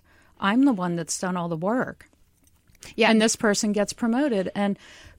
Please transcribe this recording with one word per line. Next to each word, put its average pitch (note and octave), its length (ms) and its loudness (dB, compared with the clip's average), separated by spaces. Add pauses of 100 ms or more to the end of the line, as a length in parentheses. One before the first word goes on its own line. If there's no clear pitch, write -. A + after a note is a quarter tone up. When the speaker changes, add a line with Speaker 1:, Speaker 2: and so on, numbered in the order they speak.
(400)
Speaker 1:
I'm A3 260 2
the C#4+ 80 4
one F3+ 220 -2
that's E3 240 -6
done F3+ 160 -4
all F3 140 -4
the E3 80 -4
work." G#3 500 -4 (880)
Speaker 2:
Yeah. G#3+ 140 4
Speaker 1:
And A3 100 6
this A3 160 2
person G#3 360 0
gets G3+ 220 -2
promoted. A#3 600 -2
And G3+ 240 0 (420)